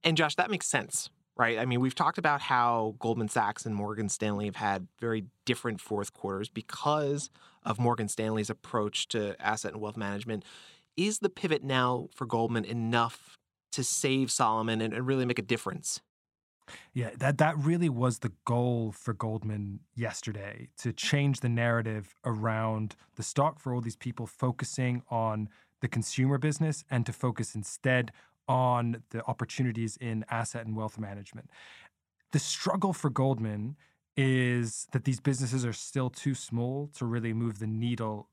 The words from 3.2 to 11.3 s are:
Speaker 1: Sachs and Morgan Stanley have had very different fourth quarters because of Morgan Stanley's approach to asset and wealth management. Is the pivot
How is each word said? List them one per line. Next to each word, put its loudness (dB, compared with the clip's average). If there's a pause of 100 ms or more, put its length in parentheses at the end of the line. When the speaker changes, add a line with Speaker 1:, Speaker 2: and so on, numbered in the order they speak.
Speaker 1:
Sachs 0
and -2
Morgan -2
Stanley 0
have -4
had 0 (120)
very -2 (200)
different -2
fourth -4
quarters -6
because -2 (340)
of -2
Morgan 2
Stanley's 0
approach -2
to -2
asset -2
and -8
wealth -6
management. -4 (500)
Is 0
the 0
pivot 0